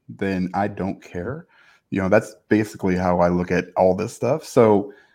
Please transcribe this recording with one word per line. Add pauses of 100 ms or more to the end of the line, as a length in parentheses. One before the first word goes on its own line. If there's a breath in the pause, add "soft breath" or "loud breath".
then
I
don't
care. (440 soft breath)
You
know,
that's (120)
basically
how
I
look
at (100)
all
this
stuff.
So, (220 loud breath)